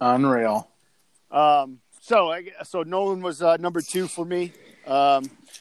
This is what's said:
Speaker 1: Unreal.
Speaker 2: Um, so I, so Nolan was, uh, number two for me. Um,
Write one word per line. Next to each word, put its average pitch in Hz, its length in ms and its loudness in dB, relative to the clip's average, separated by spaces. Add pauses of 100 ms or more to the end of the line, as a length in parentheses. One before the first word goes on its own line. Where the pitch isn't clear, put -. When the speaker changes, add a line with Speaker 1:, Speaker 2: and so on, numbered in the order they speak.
Speaker 1:
Unreal. 123 680 2 (640)
Speaker 2:
Um, 143 480 2 (220)
so 196 320 2
I, 175 140 -10 (180)
so 175 180 -6
Nolan 190 380 -4
was, 165 200 -8
uh, 165 140 4
number 170 240 -4
two 185 300 -4
for 170 160 -8
me. 175 260 -6 (340)
Um, 139 440 2 (320)